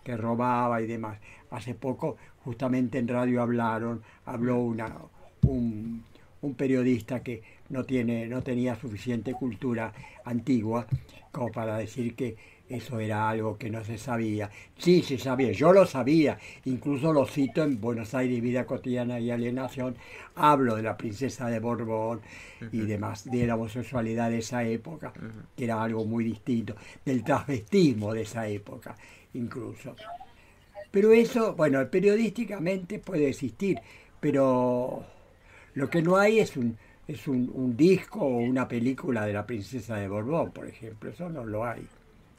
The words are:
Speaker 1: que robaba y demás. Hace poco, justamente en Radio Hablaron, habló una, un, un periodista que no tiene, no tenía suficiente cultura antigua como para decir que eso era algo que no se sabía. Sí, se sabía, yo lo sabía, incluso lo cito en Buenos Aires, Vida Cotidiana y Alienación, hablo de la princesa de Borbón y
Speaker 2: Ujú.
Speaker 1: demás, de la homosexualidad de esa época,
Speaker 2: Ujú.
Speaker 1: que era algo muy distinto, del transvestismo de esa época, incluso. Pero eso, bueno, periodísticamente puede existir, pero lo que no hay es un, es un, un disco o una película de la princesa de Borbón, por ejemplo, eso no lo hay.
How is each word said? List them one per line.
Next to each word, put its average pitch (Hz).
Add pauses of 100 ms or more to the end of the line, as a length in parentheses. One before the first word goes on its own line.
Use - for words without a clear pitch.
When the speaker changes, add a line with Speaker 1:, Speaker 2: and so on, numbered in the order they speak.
Speaker 1:
que 120
robaba 117
y 110
demás. 110 (320)
Hace 113
poco, 135 (260)
justamente 127
en 117
Radio 123
Hablaron, 117 (240)
habló 120
una, 117 (460)
un, 117 (380)
un 139
periodista 127
que 117 (260)
no 131
tiene, 117
no 127
tenía 123
suficiente 117
cultura 113 (320)
antigua 120 (440)
como 120
para 110
decir 113
que 113 (120)
eso 117
era 107
algo 110
que 110
no 110
se 110
sabía. 107 (260)
Sí, 175
se 135
sabía, 123
yo 147
lo 190
sabía, 135 (280)
incluso 143
lo 143
cito 143
en 135
Buenos 113
Aires, 127
Vida 123
Cotidiana 120
y 117
Alienación, 123 (400)
hablo 135
de 110
la 107
princesa 120
de 117
Borbón 113 (540)
y 113
Speaker 2:
Ujú. 107
Speaker 1:
demás, 104
de 120
la 117
homosexualidad 117
de 117
esa 120
época, 113
Speaker 2:
Ujú. 110 (120)
Speaker 1:
que 131
era 113
algo 113
muy 113
distinto, 110 (300)
del 127
transvestismo 131
de 113
esa 113
época, - (360)
incluso. 117 (960)
Pero 208
eso, 226
bueno, 135
periodísticamente 196
puede 151
existir, 175 (400)
pero 127 (680)
lo 135
que 170
no 180
hay 214
es -
un, 120 (300)
es 131
un, 127
un 127
disco 180
o 131
una 127
película 120
de 104
la 101
princesa 113
de 101
Borbón, 110
por -
ejemplo, 107
eso 170
no 139
lo 107
hay. - (520)